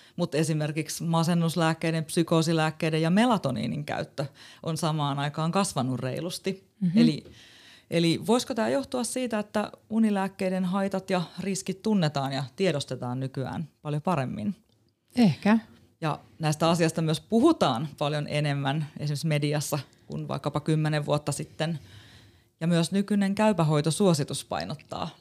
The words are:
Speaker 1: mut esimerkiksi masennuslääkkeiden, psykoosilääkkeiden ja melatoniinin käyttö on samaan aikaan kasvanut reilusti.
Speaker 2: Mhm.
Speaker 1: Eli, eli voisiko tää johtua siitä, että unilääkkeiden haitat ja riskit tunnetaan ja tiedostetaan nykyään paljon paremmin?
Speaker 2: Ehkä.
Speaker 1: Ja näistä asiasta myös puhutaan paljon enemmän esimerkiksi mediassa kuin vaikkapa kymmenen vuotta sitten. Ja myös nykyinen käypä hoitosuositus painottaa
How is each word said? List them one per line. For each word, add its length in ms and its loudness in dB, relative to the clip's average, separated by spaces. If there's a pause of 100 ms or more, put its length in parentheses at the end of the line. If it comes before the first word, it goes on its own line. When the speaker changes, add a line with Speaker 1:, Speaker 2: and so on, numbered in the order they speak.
(160)
Speaker 1:
mut 200 -2
esimerkiksi 680 -2
masennuslääkkeiden, 1000 0
psykoosilääkkeiden 960 0
ja 80 2
melatoniinin 760 2
käyttö 400 -6 (380)
on 140 -4
samaan 420 -2
aikaan 320 -2
kasvanut 480 0
reilusti. 800 -6
Speaker 2:
Mhm. 180 2
Speaker 1:
Eli, 260 4 (680)
eli 360 2
voisiko 260 2
tää 160 -2
johtua 340 -2
siitä, 360 -4
että 320 -4 (180)
unilääkkeiden 760 0
haitat 440 -2
ja 120 2 (180)
riskit 420 -6
tunnetaan 520 0
ja 100 -4 (120)
tiedostetaan 640 -2
nykyään 500 -6 (120)
paljon 200 -4
paremmin? 540 -2 (600)
Speaker 2:
Ehkä. 440 4 (420)
Speaker 1:
Ja 180 -2 (200)
näistä 300 2
asiasta 320 2
myös 180 0
puhutaan 680 2 (100)
paljon 300 -2
enemmän 600 0 (120)
esimerkiksi 280 -4
mediassa 520 0 (280)
kuin 200 -8
vaikkapa 320 -4
kymmenen 460 0
vuotta 260 -2
sitten. 480 -6 (840)
Ja 60 -2
myös 240 2
nykyinen 440 0
käypä 280 4
hoitosuositus 840 2
painottaa 640 -6 (120)